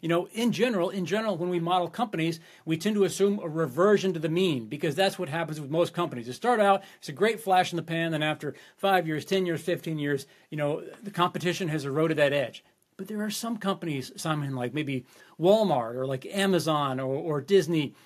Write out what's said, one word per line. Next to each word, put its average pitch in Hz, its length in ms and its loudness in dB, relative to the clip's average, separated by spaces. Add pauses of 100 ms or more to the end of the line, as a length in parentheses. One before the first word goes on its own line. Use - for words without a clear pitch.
You 165 80 -4
know, 170 240 2
in 226 180 0
general, 190 380 0
in 185 160 -4
general, 202 320 -2
when 180 140 -2
we 175 100 0
model 175 280 0
companies, 165 520 -2 (240)
we 160 140 0
tend 208 180 0
to 196 80 6
assume 202 380 2
a 170 80 -6
reversion 165 640 4
to 165 40 -4
the 160 120 -2
mean 160 340 2
because 147 300 -2
that's 190 240 2
what 180 100 -6
happens 156 320 -6
with 139 80 -10
most 160 240 2
companies. 143 320 -4
They 123 80 -8
start 233 260 2
out, 196 260 4 (120)
it's - 140 -12
a - 20 -10
great 202 280 0
flash 185 300 4
in 170 60 -4
the 160 60 -2
pan, 165 300 -2
then 151 100 0
after 151 320 -2 (240)
five 185 280 4
years, 151 200 -4
ten 190 180 0
years, 170 160 -2
fifteen 160 380 -4
years, 143 280 -2 (220)
you 156 80 -10
know, 147 260 -2 (200)
the 202 80 -10
competition 175 580 -2
has 151 160 -2
eroded 156 320 0
that 143 160 4
edge. 135 320 -4 (320)
But 190 120 -12
there 214 140 -6
are 214 80 -4
some 233 260 -6
companies, 170 600 -4
Simon, 147 380 -4
like 123 200 -4
maybe 139 320 -4 (340)
Walmart 160 540 4
or 131 100 -4
like 135 220 -4
Amazon 160 720 0
or, 135 140 -2
or 151 260 -4
Disney, 160 540 2 (120)